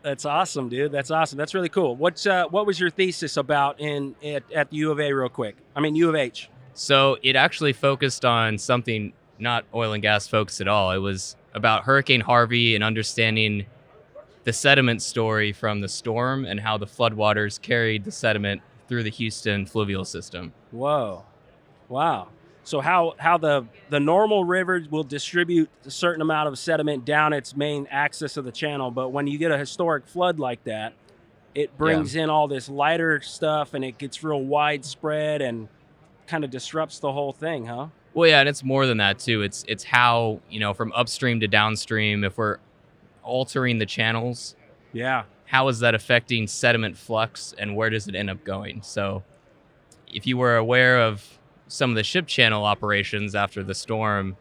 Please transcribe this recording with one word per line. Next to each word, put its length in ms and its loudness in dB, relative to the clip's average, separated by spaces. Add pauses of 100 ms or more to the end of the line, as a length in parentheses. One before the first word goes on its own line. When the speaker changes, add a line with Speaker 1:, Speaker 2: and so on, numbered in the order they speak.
Speaker 1:
That's 220 -6
awesome, 460 -2
dude. 240 -2
That's 180 -4
awesome. 260 0
That's 160 -6
really 140 -2
cool. 300 0
What's, 280 0
uh, 240 4
what 160 0
was 140 0
your 100 2
thesis 460 -2
about 460 0
in, 420 -4
at, 300 -8
at 160 0
the 80 -8
U 140 0
of 100 -2
A 100 0
real 160 0
quick? 300 -6 (180)
I 60 -2
mean, 160 0
U 100 6
of 80 2
H. 340 -4 (240)
Speaker 2:
So 480 4
it 140 2
actually 380 4
focused 500 0
on 340 4
something 540 -2 (260)
not 360 -2
oil 180 0
and 100 -4
gas 260 2
focused 340 0
at 80 0
all. 220 4
It 80 0
was 360 -4 (180)
about 300 2
Hurricane 380 4
Harvey 540 4
and 100 0
understanding 800 0 (800)
the 80 -2
sediment 480 4
story 500 0
from 300 -4
the 60 -6
storm 580 -4
and 160 -6
how 160 -2
the 80 -6
floodwaters 760 0
carried 440 0
the 60 -10
sediment 500 -2 (260)
through 160 -4
the 60 -2
Houston 560 -4
fluvial 400 -4
system. 480 -12 (180)
Speaker 1:
Whoa. 520 -2 (680)
Wow. 400 -2 (340)
So 180 -4
how, 360 2
how 200 4
the, 280 2 (240)
the 100 0
normal 460 4
river 440 0
will 140 -2
distribute 680 0 (160)
a 60 -16
certain 300 0
amount 260 2
of 100 -4
sediment 480 -2
down 280 4
its 220 -6
main 360 -4
axis 460 -4
of 80 -8
the 60 -10
channel, 400 -6
but 180 -4
when 180 -4
you 100 -4
get 140 0
a 60 2
historic 500 -2
flood 320 0
like 240 -6
that, 300 -8 (600)
it 240 -4
brings 380 0
Speaker 2:
Yeah. 80 0
Speaker 1:
in 60 0
all 180 2
this 220 -8
lighter 520 0
stuff 520 -4
and 100 -4
it 140 -10
gets 260 -12
real 180 -2
widespread 1000 -2
and 260 -6 (600)
kinda 200 -4
disrupts 520 -6
the 120 -2
whole 220 -4
thing, 320 -6
huh? 220 -10 (260)
Speaker 2:
Well, 160 6
yeah, 100 8
and 100 6
it's 140 -6
more 240 2
than 100 2
that 220 2
too. 220 0
It's, 260 -4
it's 160 -8
how, 560 4 (100)
you 100 -10
know, 140 0
from 200 -4
upstream 480 0
to 60 0
downstream, 760 2
if 140 -2
we're 200 -2 (640)
altering 560 -2
the 80 0
channels, 720 -4 (360)
Speaker 1:
Yeah. 320 -2 (220)
Speaker 2:
how 220 4
is 120 0
that 140 4
affecting 540 0
sediment 500 0
flux 600 -4
and 180 -6
where 160 0
does 160 -4
it 80 -10
end 140 -4
up 140 -10
going? 380 -8
So 420 -6 (840)
if 180 -12
you 120 0
were 180 4
aware 460 4
of 360 -2 (300)
some 240 -2
of 40 0
the 80 0
ship 220 -2
channel 400 2
operations 680 -2
after 280 -2
the 120 -6
storm 640 -4